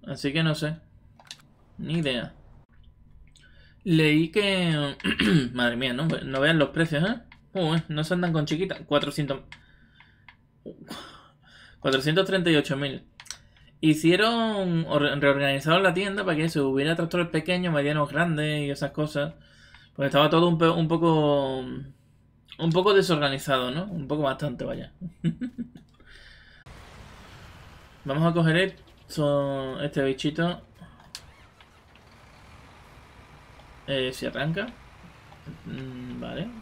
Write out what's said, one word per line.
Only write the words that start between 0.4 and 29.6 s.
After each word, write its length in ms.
no 120
sé. 220
Ni 220
idea. 340
Leí 480
que, 640
<clears throat> 300
madre 220
mía, 180
no, 140
no 320
vean 200
los 100
precios, 340
¿eh? 180
Uy, 360
no 140
se 100
andan 200
con 120
chiquita. 400
Cuatrocientos, 560
cuatrocientos 460
treinta 260
y 40
ocho 220
mil. 260
Hicieron, 1040
or-, 320
reorganizaron 640
la 100
tienda 320
para 120
que 120
se 120
hubiera 340
tractores 340
pequeños, 440
medianos, 380
grandes 560
y 40
esas 200
cosas. 420
Porque 120
estaba 220
todo 180
un 100
pe-, 120
un 180
poco, 720
un 1120
poco 220
desorganizado, 760
¿no? 140
Un 220
poco 160
bastante, 420
vaya. 280
<laughs> 100
Vamos 240
a 40
coger 240
esto, 1200